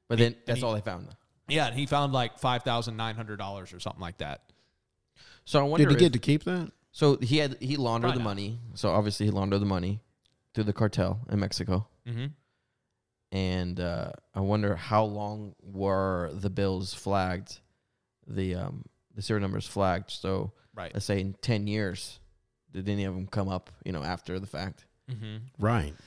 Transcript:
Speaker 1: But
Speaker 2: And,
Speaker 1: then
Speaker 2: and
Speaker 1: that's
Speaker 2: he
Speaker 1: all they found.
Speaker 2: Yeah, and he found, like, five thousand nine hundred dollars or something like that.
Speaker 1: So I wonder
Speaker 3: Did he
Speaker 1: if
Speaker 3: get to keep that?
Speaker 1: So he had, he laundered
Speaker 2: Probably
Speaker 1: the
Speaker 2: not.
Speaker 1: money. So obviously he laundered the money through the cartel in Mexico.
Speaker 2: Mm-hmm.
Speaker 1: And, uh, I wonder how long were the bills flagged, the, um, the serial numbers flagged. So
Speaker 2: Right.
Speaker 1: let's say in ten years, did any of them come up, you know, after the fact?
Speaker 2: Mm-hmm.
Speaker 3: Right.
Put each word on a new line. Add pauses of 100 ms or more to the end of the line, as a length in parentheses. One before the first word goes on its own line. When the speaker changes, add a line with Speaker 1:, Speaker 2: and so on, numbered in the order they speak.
Speaker 1:
But
Speaker 2:
And,
Speaker 1:
then
Speaker 2:
and
Speaker 1:
that's
Speaker 2:
he
Speaker 1:
all
they
found. (320)
Speaker 2:
Yeah,
and
he
found,
like,
five
thousand
nine
hundred
dollars
or
something
like
that. (1040)
Speaker 1:
So
I
wonder
Speaker 3:
Did
he
Speaker 1:
if
Speaker 3:
get
to
keep
that? (200)
Speaker 1:
So
he
had,
he
laundered
Speaker 2:
Probably
Speaker 1:
the
Speaker 2:
not.
Speaker 1:
money. (160)
So
obviously
he
laundered
the
money (540)
through
the
cartel (100)
in
Mexico. (200)
Speaker 2:
Mm-hmm. (1040)
Speaker 1:
And,
uh, (220)
I
wonder
how
long
were
the
bills
flagged, (680)
the,
um, (280)
the
serial
numbers
flagged.
So (200)
Speaker 2:
Right.
Speaker 1:
let's
say
in
ten
years, (520)
did
any
of
them
come
up, (160)
you
know,
after
the
fact? (260)
Speaker 2:
Mm-hmm. (220)
Speaker 3:
Right. (140)